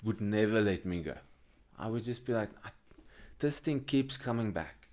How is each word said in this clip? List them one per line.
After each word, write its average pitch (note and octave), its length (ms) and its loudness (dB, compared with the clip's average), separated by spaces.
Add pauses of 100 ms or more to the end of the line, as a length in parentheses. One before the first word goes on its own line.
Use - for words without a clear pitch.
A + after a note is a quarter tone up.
would G#2+ 160 0
never G#2+ 400 4
let G2+ 240 4
me F2+ 180 -2
go. D2 140 -6 (600)
I G#2+ 100 -4
would A2+ 160 -2
just A#2+ 200 -6
be B2 100 0
like, G#2+ 160 -2 (140)
"I, - 40 -12 (720)
this D3 180 0
thing C#3+ 220 0
keeps C3+ 380 2
coming A#2 340 0
back." D#2+ 240 -4 (160)